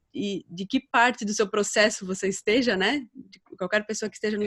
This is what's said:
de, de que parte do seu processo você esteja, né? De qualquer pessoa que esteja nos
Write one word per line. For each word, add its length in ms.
de, 360
de 180
que 140
parte 340
do 80
seu 160
processo 580
você 220
esteja, 480
né? 380
De 240
qualquer 300
pessoa 220
que 80
esteja 200
nos 100